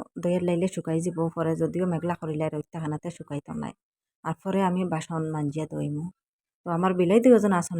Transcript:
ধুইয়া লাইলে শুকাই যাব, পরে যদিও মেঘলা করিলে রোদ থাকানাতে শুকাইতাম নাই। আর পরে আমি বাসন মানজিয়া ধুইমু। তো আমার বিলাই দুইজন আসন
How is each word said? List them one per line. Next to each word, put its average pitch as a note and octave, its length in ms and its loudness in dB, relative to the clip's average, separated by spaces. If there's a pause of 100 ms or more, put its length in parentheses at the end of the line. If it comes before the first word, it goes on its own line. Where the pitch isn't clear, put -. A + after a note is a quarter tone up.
(240)
ধুইয়া F3 260 0
লাইলে F3 260 2
শুকাই E3 320 -2
যাব, F3 120 -2 (180)
পরে D#3+ 160 0 (100)
যদিও E3+ 300 -2
মেঘলা E3 280 -2
করিলে D#3 340 -4
রোদ D3+ 200 -6
থাকানাতে D#3+ 420 -6
শুকাইতাম D#3 480 -8
নাই। - 100 -10 (500)
আর D#3+ 180 -4
পরে F#3+ 260 0
আমি F#3 120 0 (120)
বাসন D#3+ 300 -4 (120)
মানজিয়া D3+ 380 -2
ধুইমু। D3 320 -4 (640)
তো - 100 -4
আমার F#3 220 2
বিলাই F#3 260 6
দুইজন G#3 360 8
আসন E3+ 200 -4